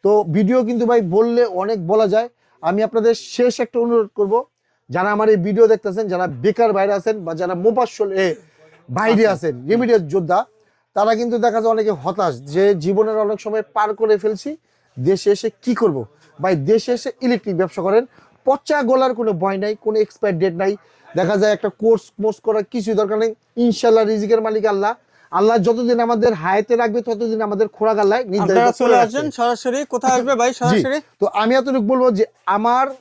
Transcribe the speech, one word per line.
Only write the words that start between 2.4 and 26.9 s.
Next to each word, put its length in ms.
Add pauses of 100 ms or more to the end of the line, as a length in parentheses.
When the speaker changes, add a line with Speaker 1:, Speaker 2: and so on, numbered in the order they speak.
Speaker 1:
আমি 200
আপনাদের 320
শেষ 460
একটা 240
অনুরোধ 340
করব, 160 (560)
যারা 260
আমার 120
এই 180
ভিডিও 260
দেখতেছেন, 360
যারা 180 (160)
বেকার 300
বাইরে 200
আছেন 320
বা 100
যারা 200
মোবাসল, 540 (160)
এ, 20 (600)
বাইরে 400
Speaker 2:
আচ্ছা। 40
Speaker 1:
আছেন, 220 (160)
রেমিডিয়াস 320 (100)
যোদ্ধা, 260 (580)
তারা 240
কিন্তু 180
দেখা 240
যায় 140
অনেকে 160 (100)
হতাশ 320 (200)
যে 100 (200)
জীবনের 400
অনেক 200
সময় 200 (120)
পার 120 (120)
করে 220
ফেলছি, 280 (460)
দেশে 400
এসে 120 (160)
কি 100
করব? 240 (440)
ভাই 120 (160)
দেশে 220
এসে 180 (160)
ইলেকট্রিক 340
ব্যবসা 260
করেন, 160 (440)
পচা 360
গলার 320
কোনো 180 (100)
ভয় 220
নাই, 80 (120)
কোনো 200
এক্সপায়ার 340
ডেট 240
নাই। 100 (460)
দেখা 220
যায় 160
একটা 140 (120)
কোর্স 220 (180)
মোর্স 240
করার 260
কিছুই 280
দরকার 180
নেই। 140 (320)
ইনশাল্লাহ 400
রিজিকের 420
মালিক 260
আল্লাহ, 200 (380)
আল্লাহ 280
যতদিন 480
আমাদের 280
হায়াতে 480
রাখবে 260